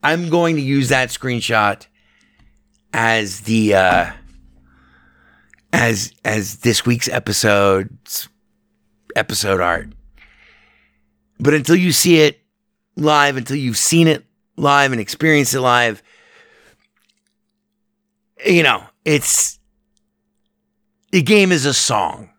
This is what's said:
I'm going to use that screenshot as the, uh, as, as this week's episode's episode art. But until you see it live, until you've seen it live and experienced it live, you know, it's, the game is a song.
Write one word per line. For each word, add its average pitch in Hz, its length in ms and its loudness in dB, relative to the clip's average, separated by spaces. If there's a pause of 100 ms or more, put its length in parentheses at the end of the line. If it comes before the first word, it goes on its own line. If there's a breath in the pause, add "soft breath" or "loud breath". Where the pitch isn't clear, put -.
I'm 165 260 -2
going 165 280 0
to 147 60 -4
use 135 280 0
that 127 180 0
screenshot 113 760 -4 (1040)
as 113 480 -2
the, 107 340 0
uh, 90 380 2 (1600 soft breath)
as, 117 400 -2 (120)
as 107 340 -4
this - 260 -2
week's 120 240 -2
episode's 101 1200 -2 (880)
episode 101 460 -2
art. 85 320 -4 (1500 soft breath)
But 143 160 2
until 156 220 2
you 180 160 0
see 165 280 4
it 151 200 2 (560)
live, 147 400 0
until 131 200 -8
you've 127 200 -4
seen 165 320 2
it - 160 -2 (320)
live 143 340 2
and 120 100 -4
experienced 147 520 0
it 139 80 -2
live, 120 420 0 (2500 soft breath)
you 170 180 4
know, 123 220 0 (200)
it's, - 540 -2 (1500)
the 185 120 2
game 190 300 4
is 143 140 0
a 135 80 -2
song. 95 640 -4